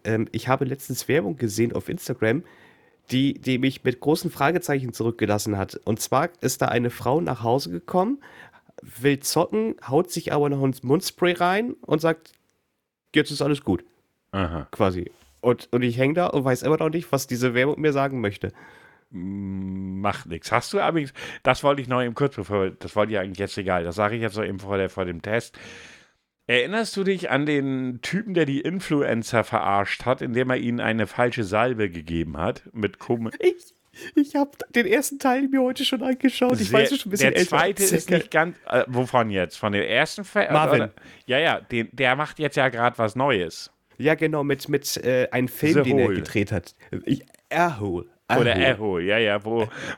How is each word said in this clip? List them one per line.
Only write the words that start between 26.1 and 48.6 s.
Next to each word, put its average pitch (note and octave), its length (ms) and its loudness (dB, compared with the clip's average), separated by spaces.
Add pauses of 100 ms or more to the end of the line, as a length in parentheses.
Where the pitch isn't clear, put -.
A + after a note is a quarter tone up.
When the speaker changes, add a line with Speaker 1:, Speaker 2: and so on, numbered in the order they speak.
Speaker 2:
Erinnerst E3+ 500 0
du G3 80 -2
dich F#3 280 -2
an C#3 160 2
den C3+ 540 -2
Typen, G3 340 -6
der E3 100 4
die C#3 160 -2
Influencer C3 840 0
verarscht G2+ 640 0
hat, B2+ 160 0
indem B2+ 300 0
er B2+ 60 2
ihnen A#2+ 220 -2
eine A2 280 0
falsche B2 360 0
Salbe G#2+ 460 0
gegeben E2 480 -4
hat? F2+ 340 -4
Mit G#2 280 -4
Kom- A#2 400 -4
Speaker 1:
Ich, - 340 -2 (420)
ich C#4+ 200 2
hab C#4+ 220 -2 (160)
den A#3 120 2
ersten C#4 320 0
Teil C4+ 300 2
mir C4+ 160 2
heute B3+ 220 -2
schon B3 180 -2
angeschaut. B3+ 580 2
Ich G3 80 0
Speaker 2:
Sehr, - 100 6
Speaker 1:
weiß, - 80 6
es - 60 0
ist C4+ 80 -2
schon - 80 -10
ein - 20 -8
bisschen C#3 200 4
Speaker 2:
der - 80 2
Speaker 1:
älter. F3+ 100 4
Speaker 2:
zweite F#3 340 2
Speaker 1:
Sehr F3+ 140 4
Speaker 2:
ist E3 120 -4
Speaker 1:
geil. F3 100 4
Speaker 2:
nicht - 120 -6
ganz, D#3+ 260 2 (100)
äh, B2 200 4
wovon A#2+ 440 2
jetzt? F#2 260 0
Von G#2 160 0
dem G2+ 100 2
ersten C#3+ 400 0
Fa-, G3 280 0
Speaker 1:
Marvin. D3+ 300 4
Speaker 2:
oder? G#2+ 120 -4 (320)
Ja, B2+ 140 2
ja, C#3+ 220 2
den, A#2 320 -4
der B2+ 220 2
macht D3 220 -4
jetzt D3 200 -2
ja C3+ 120 4
grad A#2+ 300 0
was A2 160 0
Neues. B2 560 0 (260)
Speaker 1:
Ja, C#3+ 180 2
genau, D#3 280 0
mit, C#3 260 -2
mit, C#3+ 280 -2
äh, B2+ 340 2
einem B2+ 160 0
Film, D3+ 260 0
Speaker 2:
The D3 100 6
Speaker 1:
den C3 160 4
er B2 60 6
Speaker 2:
Hole. G2+ 120 0
Speaker 1:
gedreht - 340 -2
hat. G2 240 -4 (300)
Ich, - 200 -2 (240)
Airhole. G#2+ 560 0 (260)
Speaker 2:
Oder A#2 240 4
Speaker 1:
Airhole. - 80 2